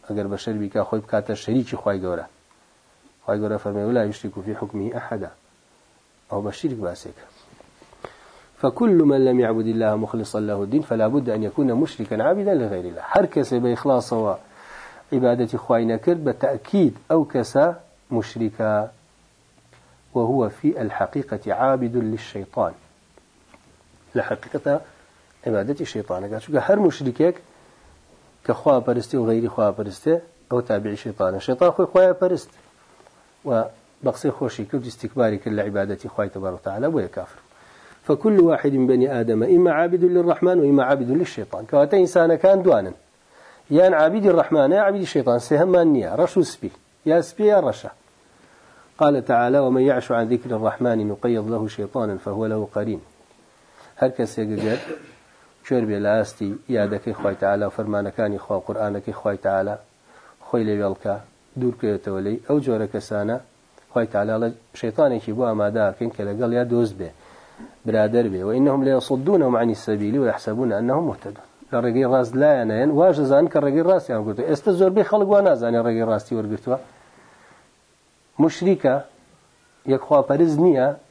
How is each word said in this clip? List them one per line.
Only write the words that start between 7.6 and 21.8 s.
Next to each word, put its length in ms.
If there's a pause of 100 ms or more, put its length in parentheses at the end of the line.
فكل 380 (120)
من 140
لم 140
يعبد 340
الله 220
مخلصا 440
له 260
الدين 160
فلا 260
بد 220
أن 140
يكون 300
مشركا 500
عابدا 300
لغير 380
الله. 120 (100)
هەر 200
کەسێ 300
بە 100
ئیخلاسەوە 600 (760)
عیبادەتی 440
خوای 360
نەکرد، 340
بە 60 (100)
تەکید 520 (140)
ئەو 120 (120)
کەسە 320 (460)
مشریکە. 800 (1300)
وهو 340
في 320
الحقيقة 720
عابد 420